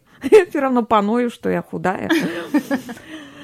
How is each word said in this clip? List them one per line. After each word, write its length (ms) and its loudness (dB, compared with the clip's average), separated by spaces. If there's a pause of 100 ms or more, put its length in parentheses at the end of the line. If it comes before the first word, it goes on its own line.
(220)
<laughs> 80 -2
Я 160 8
всё 140 -4
равно 240 0
поною, 460 0
что 200 -8
я 120 -2
худая. 520 -6
<laughs> 1120 -4 (160)